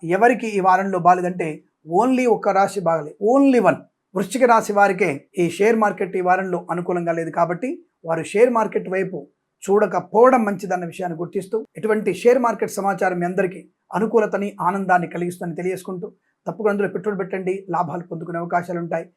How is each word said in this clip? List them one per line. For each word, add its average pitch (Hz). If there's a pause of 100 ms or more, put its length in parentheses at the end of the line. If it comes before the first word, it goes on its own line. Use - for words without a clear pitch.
(160)
ఎవరికి 233
ఈ 196
వారంలో 185
బాలేదంటే 180 (360)
only 254
ఒక్క -
రాశి 196
బాగలేదు, 156 (160)
only 269
వన్, 160 (380)
వృశ్చిక 196
రాశి 226
వారికే 196 (140)
ఈ 170
షేర్ 220
మార్కెట్ 190
ఈ 185
వారంలో 180
అనుకూలంగా 175
లేదు. 165
కాబట్టి 180 (200)
వారు 165 (100)
షేర్ 240
మార్కెట్ 214
వైపు 185 (360)
చూడకపోవడం 214
మంచిదన్న 185
విషయాన్ని 170
గుర్తిస్తూ, 185 (140)
ఇటువంటి 214
షేర్ 233
మార్కెట్ 226
సమాచారం 190
మీ 175
అందరికీ 180 (260)
అనుకూలతని, 202
ఆనందాన్ని 180
కలిగిస్తుందని 175
తెలియజేసుకుంటూ, 180 (340)
తప్పకుండా 208
అందులో 202
పెట్టుబడి 196
పెట్టండి, 190
లాభాలు 170
పొందుకునే 170
అవకాశాలు 175
ఉంటాయి 170 (100)